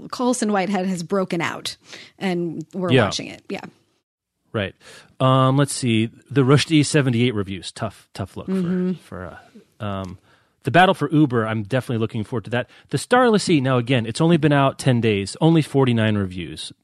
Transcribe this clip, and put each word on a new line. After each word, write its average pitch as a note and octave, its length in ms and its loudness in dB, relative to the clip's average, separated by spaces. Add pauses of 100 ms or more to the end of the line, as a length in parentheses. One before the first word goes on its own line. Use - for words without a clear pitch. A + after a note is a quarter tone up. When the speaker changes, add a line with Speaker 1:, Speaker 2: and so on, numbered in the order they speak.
(100)
Speaker 1:
Colson A#3+ 420 -2
Whitehead F#3+ 340 -2
has F#3 160 -4
broken F#3 380 -2
out, - 360 -6 (420)
and F3 560 -4
we're F3+ 180 -2
Speaker 2:
Yeah. B2+ 120 4
Speaker 1:
watching F#2+ 240 -6
it. - 200 -18
Yeah. - 120 -10 (920)
Speaker 2:
Right. G2+ 220 -6 (460)
Um, C3 380 4
let's C#3+ 160 0
see. A2+ 320 0 (240)
The B2+ 120 2
Rushdie C#3+ 420 4
seventy-eight B2+ 500 0
reviews. F#2+ 380 -8
Tough, - 420 -12
tough - 240 -10
look - 80 -12
Speaker 1:
Mm-hmm. F#3 460 -2
Speaker 2:
for, F#2 460 -14
for, - 0 - (420)
uh, A2 40 -8
um, F#2+ 340 -8 (440)
The - 80 -2
Battle F3+ 240 6
for - 180 -4
Uber. B2+ 340 2
I'm A2 160 -4
definitely A#2+ 380 -4
looking A2 240 -4
forward A2+ 200 -6
to A2+ 60 -14
that. A#2+ 200 -4 (180)
The - 80 -6
Starless A#3+ 480 2
Sea. D#3+ 160 2
Now, C3 160 0
again, B2 300 0
it's A2 140 -8
only E3 180 4
been D3 160 2
out C#3 240 2
ten A#2+ 240 2
days. G2+ 400 0
Only E3 180 6
forty-nine A#2 560 2
reviews. F#2 560 -6 (120)